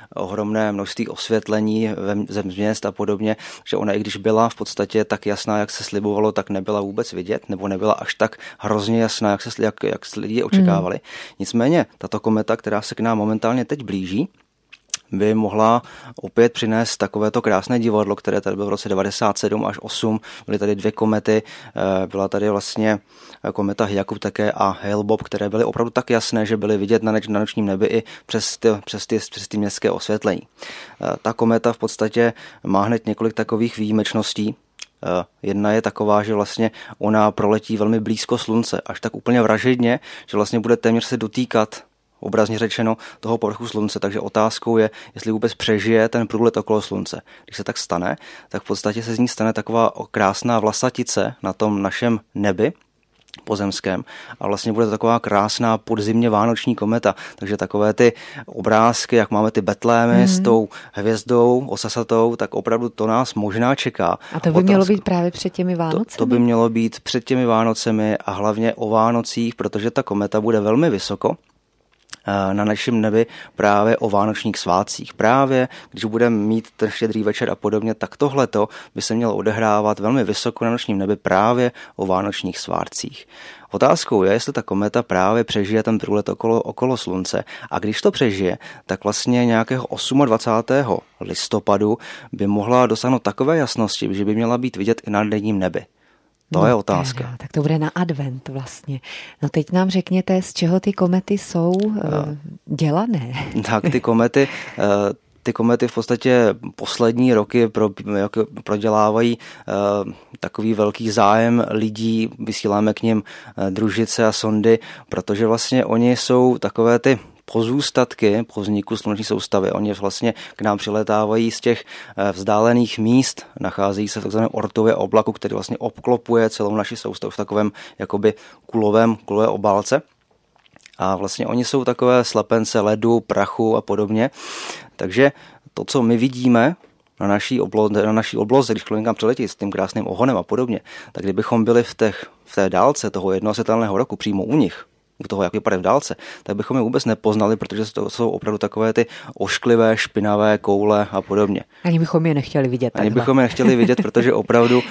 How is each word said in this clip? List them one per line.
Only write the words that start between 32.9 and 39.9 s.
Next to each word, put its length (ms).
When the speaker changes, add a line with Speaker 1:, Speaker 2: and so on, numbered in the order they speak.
Speaker 1:
několik 260
takových 440
výjimečností. 800
Eh, 220
jedna 300
je 100
taková, 420
že 100
vlastně 380
ona 320
proletí 460
velmi 220
blízko 380
slunce, 480
až 140
tak 160
úplně 260
vražedně, 580